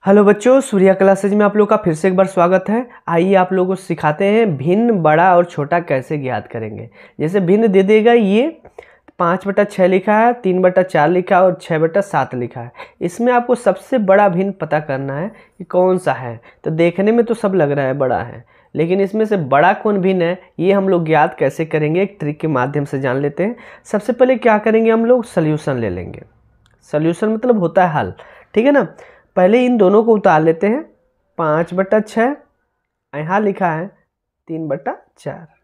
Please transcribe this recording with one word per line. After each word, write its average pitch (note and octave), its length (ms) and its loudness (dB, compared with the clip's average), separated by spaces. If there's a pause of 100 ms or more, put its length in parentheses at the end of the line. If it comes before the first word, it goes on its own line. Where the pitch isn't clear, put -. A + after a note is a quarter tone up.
हेलो G3+ 180 4
बच्चों, G#3 380 4
सूर्या F#3+ 320 2
क्लासेज G3 400 2
में G#3 120 2
आप G3+ 100 0
लोग G#3 140 2
का G#3+ 80 2
फिर F#3 160 -2
से D#3 140 -2
एक F#3 80 0
बार F#3+ 100 4
स्वागत F#3 440 0
है। A#3 160 -2 (220)
आइए F3 280 0
आप F#3 180 2
लोगों F#3 140 0
को F#3+ 100 -2
सिखाते D#3+ 480 -4
हैं A3 200 2 (120)
भिन्न, F#3+ 360 0
बड़ा E3+ 440 2
और F3 80 4
छोटा E3+ 360 -4
कैसे D3+ 360 -4
ज्ञात B2+ 300 -6
करेंगे। A2 420 -12 (300)
जैसे F3 220 -2
भिन्न F#3+ 260 2
दे F#3+ 160 2
देगा G#3+ 300 4
ये, A#3 480 0 (580)
पाँच F3+ 280 -2
बटा G3 180 0
छः F#3+ 220 0
लिखा F#3+ 300 2
है, A#3+ 160 2
तीन F#3 280 -2
बटा F#3 220 2
चार D#3 260 0
लिखा F3+ 280 0
है F3+ 60 4
और F3+ 180 2
छः D#3+ 180 -4
बटा E3 240 0
सात C#3 320 -4
लिखा A#2+ 260 -10
है। A#2 100 -16 (300)
इसमें A#3 320 -2
आपको A#3+ 220 0
सबसे G3+ 440 -2
बड़ा G3+ 300 4
भिन्न F#3+ 240 -4
पता D#3 280 -4
करना C#3 340 -6
है F3+ 160 -8 (260)
कि F#3 60 -16
कौन F#3 360 0
सा D#3 140 -2
है। A#2+ 260 -10 (240)
तो D#3 100 -4
देखने E3+ 380 0
में A#3 140 2
तो A#3 100 -4
सब G3 200 -4
लग D3 160 2
रहा C#3 140 -2
है C3 100 -2
बड़ा B2 260 -2
है, A#2+ 220 -14 (320)
लेकिन E3+ 260 0
इसमें G#3 240 -2
से G#3 140 -2
बड़ा D3+ 360 2
कौन G#3 220 -2
भिन्न F#3 240 0
है, E3+ 180 -2 (200)
ये F3 120 0
हम F#3+ 180 0
लोग E3+ 160 0
ज्ञात D#3 300 0
कैसे C#3+ 300 -2
करेंगे, D#3 380 -2
एक G3 160 -8
ट्रिक D3 200 -8
के E3 100 -6
माध्यम C#3 360 -2
से C#3 140 -6
जान C3 180 -2
लेते C#3+ 260 -4
हैं। A3+ 120 -4 (300)
सबसे G#3+ 280 -4
पहले B3+ 240 2
क्या A3 220 2
करेंगे, A3+ 320 2
हम A3+ 140 0
लोग A#3+ 200 2
सॉल्यूशन D3+ 520 -2
ले A2+ 120 -4
लेंगे। F2+ 340 -10 (680)
सॉल्यूशन E3 400 -2
मतलब A3 300 0
होता F3+ 260 2
है E3 80 -2
हल, G#2+ 200 -4 (400)
ठीक A3 120 2
है C#4+ 60 4
ना। C4+ 160 2 (500)
पहले G3 220 4
इन B3 180 2
दोनों G3+ 260 4
को A3+ 100 4
उतार G3 280 2
लेते E3 260 0
हैं, B3 140 -2 (560)
पाँच D#3+ 360 -2
बटा F#3+ 260 0
छः, A#3 360 -2 (800)
यहाँ D#3 280 -4
लिखा G3 280 -2
है D#3+ 180 -6 (600)
तीन D#3+ 200 -8
बटा C#3 280 -8 (220)
चार। D#3 300 -14 (160)